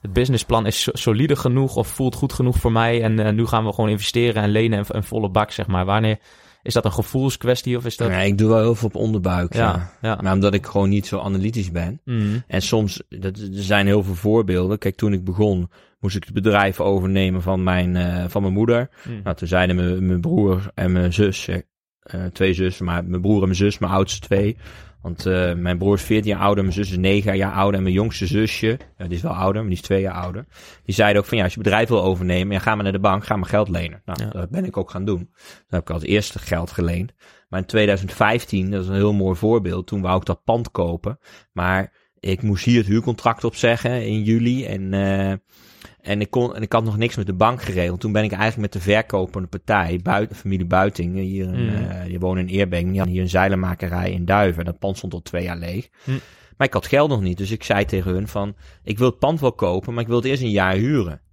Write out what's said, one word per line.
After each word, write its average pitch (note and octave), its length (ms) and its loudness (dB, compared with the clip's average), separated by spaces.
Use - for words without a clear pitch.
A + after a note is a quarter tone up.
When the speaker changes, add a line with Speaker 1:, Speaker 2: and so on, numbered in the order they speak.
Speaker 1:
het G2+ 120 -10
businessplan A#2 540 2
is - 160 -2
so-, - 120 -2
solide C3 420 2
genoeg C3 400 0
of A2+ 120 0
voelt B2+ 260 -2
goed - 180 -2
genoeg B2 240 2
voor A#2 160 2
mij A2+ 300 2
en, A2 160 2
eh, G#2+ 140 2
nu A2+ 140 2
gaan A2+ 180 0
we G#2 80 -2
gewoon G#2+ 180 2
investeren G#2+ 520 0
en G#2 80 2
lenen A2 280 2
en, G2+ 60 -2
en A2 100 -2
volle G#2+ 260 -2
bak, G#2+ 200 2
zeg - 160 -6
maar. F#2 180 0
Wanneer G#2+ 340 2
is - 120 -6
dat A#2 100 2
een G2 80 0
gevoelskwestie B2 840 -2
of A#2+ 100 -6
is A#2 100 -8
dat A#2 120 0
Speaker 2:
Nee, F#2+ 180 2
ik G2+ 120 2
doe A2 100 6
wel A2+ 120 6
heel A2+ 140 4
veel A2 140 -2
op - 80 -6
onderbuik, F2+ 580 0
ja. A#2 60 0
Speaker 1:
Ja, F#2+ 480 -2
ja. A2 140 -2
Speaker 2:
Maar F#2+ 100 0
omdat G2 220 4
ik G2 120 0
gewoon G2 220 2
niet G2+ 180 0
zo G2 140 -4
analytisch G2 500 -2
ben. E2+ 340 -4
Speaker 1:
Mhm. A2 420 -2
Speaker 2:
En - 160 -4
soms, G#2+ 460 0
dat, G2 300 -8
er G#2 140 -10
zijn G2 340 2
heel G2+ 160 4
veel F#2+ 120 -2
voorbeelden. G2 640 2
Kijk, - 180 -2
toen G#2 160 0
ik F#2 120 -2
begon, F#2 460 0
moest F#2+ 160 -2
ik F2+ 80 -6
het - 100 -16
bedrijf G2+ 460 4
overnemen F#2+ 600 2
van F#2 200 0
mijn, F2+ 340 2
eh, F2+ 320 0
van G2+ 140 -2
mijn F#2+ 120 0
moeder. A#2 340 2
Speaker 1:
Mhm. A2+ 180 -10
Speaker 2:
Nou, F#2+ 140 -4
toen F2 120 -8
zeiden F#2 280 2
mijn, F2+ 300 0
mijn F#2 140 2
broer F#2 540 2
en F2+ 180 0
mijn F2+ 200 2
zus, F#2+ 360 0
eh, F2+ 80 -4
eh, - 180 -10
twee F#2+ 220 2
zussen, F#2 300 -2
maar F2 200 -2
mijn F2+ 180 -4
broer G2+ 160 4
en F#2+ 40 2
mijn F#2+ 120 2
zus, G2+ 240 2
mijn F#2+ 140 -2
oudste F#2+ 280 0
twee. G#2 360 0
Want, F2 240 -8
eh, F2+ 280 2
mijn F2 240 -2
broer G2 160 4
is G2 80 0
veertien G#2+ 280 0
jaar G2 100 -2
ouder, G2+ 240 2
mijn F2+ 120 0
zus G2 140 -2
is F#2 60 -4
negen G2 400 2
jaar F#2+ 160 0
ouder G2 240 2
en F#2+ 60 0
mijn F#2 120 2
jongste G2+ 320 0
zusje, A2 520 0
ja, F2+ 80 -10
die F2 100 -4
is F2 60 -6
wel E3 100 -4
ouder, G2 280 -2
maar G#2+ 100 -4
die F2+ 80 -2
is - 60 -12
twee G2 160 2
jaar F#2+ 140 -2
ouder. F2+ 320 -8
Die G2 100 -4
zeiden G#2 280 4
ook - 60 -4
van, A#2 100 0
"Ja, G2 60 2
als F2+ 80 0
je - 100 -10
bedrijf A2 260 2
wil A2 140 4
overnemen, F#2 520 0
ja, F#2+ 80 0
ga A2 120 2
maar G#2 100 -4
naar G2 80 0
de G2 60 -2
bank, G2 280 2
ga G#2+ 100 -2
maar F#2 120 -4
geld G#2 200 2
lenen." E2+ 360 -6
Nou, F2 180 -8
Speaker 1:
Ja. G#2+ 80 -4
Speaker 2:
dat F2+ 200 -8
ben F3+ 140 -4
ik F#3 120 -8
ook F#2 140 -6
gaan F#2+ 140 -6
doen. G2+ 140 0
Toen - 500 -16
heb F2+ 120 -2
ik - 100 -8
als E2 120 -4
eerste G2+ 360 0
geld E2+ 320 -4
geleend. F2 420 -2
Maar F#2 120 -6
in F#2 60 -6
tweeduizend G2+ 460 2
vijftien, G#2 580 0
dat G2 120 -2
is F2+ 60 -6
een F#2+ 60 -2
heel G2+ 180 4
mooi F#2+ 240 2
voorbeeld, F#2 500 0
toen G2+ 160 -4
wou F#2 160 2
ik F2+ 60 -4
dat - 200 -4
pand A2+ 260 0
kopen. E2+ 480 -4
Maar F#2 400 0
ik F#2+ 220 -4
moest G2+ 220 0
hier A#2+ 140 6
het G#2 80 2
huurcontract A2 580 0
opzeggen A#2 640 0
in G#2+ 160 -2
juli A#2 440 2
en, F#2+ 280 -6
eh, G2 380 0
en G2+ 200 -4
ik G#2 100 -4
kon, B2 260 0
en A2 60 -6
ik G#2+ 100 -6
had A#2 120 2
nog G#2+ 120 -2
niks A2 200 -2
met G2+ 100 -4
de G2 80 -4
bank A2+ 280 2
geregeld. F2+ 380 -2
Toen G#2+ 120 -2
ben G#2+ 120 2
ik G#2+ 80 -2
eigenlijk G#2+ 280 -2
met G#2 120 -4
de G2 60 0
verkopende F#2+ 580 0
partij, F2+ 540 0
Buit-, G2 340 0
familie F#2+ 300 -2
Buiting, F#2 500 0
hier F#2+ 360 -4
in, F#2 120 -2
Speaker 1:
Mhm. - 260 -2
Speaker 2:
eh, F2+ 140 -10
die F2+ 160 -8
wonen F#2 280 0
in F#2 60 -6
Eerbeek, F2 320 0
die F#2+ 100 0
hadden F#2 180 0
hier F#2 80 0
een F2+ 60 0
zeilenmakerij F2+ 840 0
in F2+ 120 -4
Duiven. F2+ 400 2
Dat E2+ 140 -6
pand G2 180 -4
stond F2+ 180 -8
al F2 80 -8
twee - 200 -6
jaar F2 140 -6
leeg. F2 320 -8
Speaker 1:
Mhm. C3 140 -4
Speaker 2:
Maar D3 100 0
ik - 60 -2
had - 140 -2
geld D3 220 4
nog B2+ 120 2
niet, F2+ 180 -2
dus G2 120 -4
ik A2 120 -6
zei G2+ 220 2
tegen F#2 280 -2
hun F#2+ 160 -2
van, G2+ 260 -6
"Ik G#2+ 140 -6
wil B2+ 100 4
het A#2+ 100 -2
pand D#3 220 0
wel C3 120 0
kopen, F#2+ 420 -2
maar A#2 80 -4
ik A2+ 60 -6
wil A#2 80 2
het A#2+ 100 0
eerst C3 160 0
een A#2+ 80 -2
jaar F#2+ 240 2
huren." G2+ 460 0